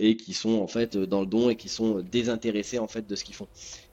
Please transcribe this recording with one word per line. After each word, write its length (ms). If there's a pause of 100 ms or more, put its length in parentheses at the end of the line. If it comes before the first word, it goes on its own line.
et 160
qui 180
sont 240
en 80
fait 300
dans 240
le 60
don 220
et 80
qui 120
sont 320
désintéressés 800
en 100
fait 180
de 80
ce 80
qu'ils 140
font. 100 (460)